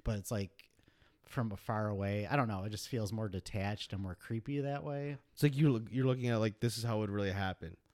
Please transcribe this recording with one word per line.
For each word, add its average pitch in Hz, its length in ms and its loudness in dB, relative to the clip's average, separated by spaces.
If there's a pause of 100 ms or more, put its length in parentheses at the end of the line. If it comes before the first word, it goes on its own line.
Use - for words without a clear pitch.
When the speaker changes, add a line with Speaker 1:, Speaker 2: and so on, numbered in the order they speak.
Speaker 1:
But 110 140 -2
it's, 95 120 -8
like, 101 200 -4 (760)
from 113 300 -2
far 107 320 2
away. 101 380 2
I 139 100 2
don't 127 120 4
know. 98 160 -2
It 107 60 -2
just 104 180 -6
feels 110 240 0
more 110 160 -2
detached 98 640 -4
and 98 100 -4
more 90 120 -4
creepy 127 460 -6
that 139 240 -4
way. 143 340 -6 (160)
Speaker 2:
It's - 80 -6
like 147 120 6
you 143 160 6
look, 117 200 2
you're 127 160 2
looking 127 220 2
at, 117 80 4
like, 107 240 2
this 117 180 0
is 113 60 -6
how 117 120 0
it 107 40 0
would 104 100 -2
really 101 220 0
happen. 92 440 -4 (180)